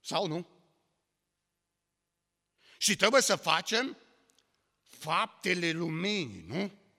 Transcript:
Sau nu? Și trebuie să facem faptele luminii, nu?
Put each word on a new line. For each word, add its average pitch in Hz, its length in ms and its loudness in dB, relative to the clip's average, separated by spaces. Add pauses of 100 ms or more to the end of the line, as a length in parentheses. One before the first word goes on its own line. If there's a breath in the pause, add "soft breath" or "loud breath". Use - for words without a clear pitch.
Sau - 180 -2
nu? 165 200 -6 (2250 soft breath)
Și - 180 2
trebuie 233 260 6
să 196 140 2
facem 220 600 0 (840)
faptele 175 880 -2
luminii, 165 760 -4
nu? 180 260 -4 (260)